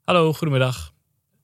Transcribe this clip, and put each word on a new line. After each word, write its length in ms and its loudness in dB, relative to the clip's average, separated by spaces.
"Hallo, 300 2
goedemiddag." 580 -2